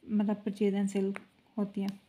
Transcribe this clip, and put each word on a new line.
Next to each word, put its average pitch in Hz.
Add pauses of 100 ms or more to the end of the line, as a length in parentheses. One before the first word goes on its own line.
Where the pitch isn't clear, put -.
(120)
मतलब, 208
purchase 202
and 196
sell 196 (380)
होती 202
हैं। 196